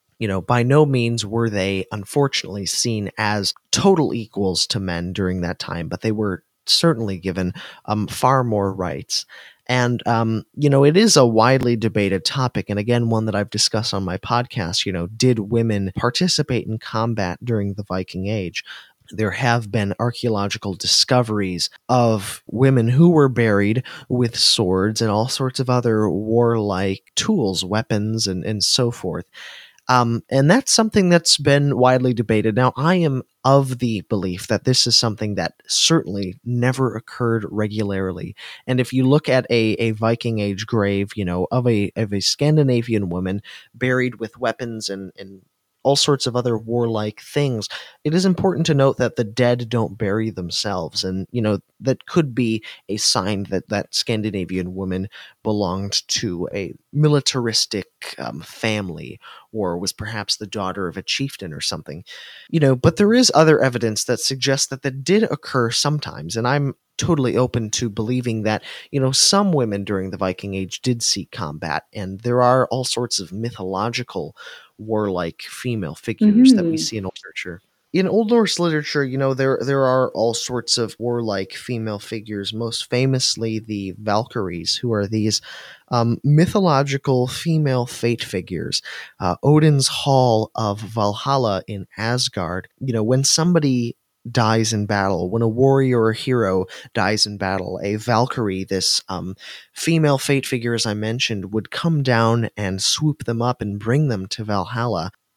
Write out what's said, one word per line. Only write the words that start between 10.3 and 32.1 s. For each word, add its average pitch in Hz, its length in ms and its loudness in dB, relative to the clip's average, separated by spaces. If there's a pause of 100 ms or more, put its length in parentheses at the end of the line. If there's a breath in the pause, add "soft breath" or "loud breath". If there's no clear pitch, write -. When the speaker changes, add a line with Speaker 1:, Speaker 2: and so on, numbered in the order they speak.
Speaker 1:
you 147 160 2
know, 139 160 6
it 151 100 6
is 208 220 6
a 135 80 8
widely 120 500 4
debated 101 480 0
topic. 127 460 -4
And 101 80 -2
again, 117 320 0
one 110 160 2
that 107 100 0
I've 101 140 -2
discussed 107 460 -2
on 95 100 -2
my 92 140 -4
podcast, 117 680 -2
you 101 60 -4
know, 87 160 -4
did 113 320 2
women 107 580 0
participate 131 720 0
in 110 100 -4
combat 110 640 -4
during 104 300 -2
the 101 100 -8
Viking 92 440 -6
Age? 104 360 -6 (460 loud breath)
There 107 220 -2
have 117 400 0
been 104 260 0
archaeological 104 800 -2
discoveries 104 960 0 (180 soft breath)
of 113 560 2
women 123 420 4
who 147 220 8
were 151 180 6
buried 110 560 2 (240 loud breath)
with 120 300 0
swords 98 640 2
and 110 80 2
all 107 200 0
sorts 131 300 -4
of 127 80 -4
other 117 400 2
warlike 104 1080 0
tools, 101 500 0
weapons, 107 640 -2
and, 90 180 -4
and 107 180 -4
so 120 280 0
forth. 87 340 -6 (640 loud breath)
Um, 120 400 4
and 135 200 4
that's 247 220 4
something 214 380 4
that's 170 280 4
been 143 380 4
widely 127 380 4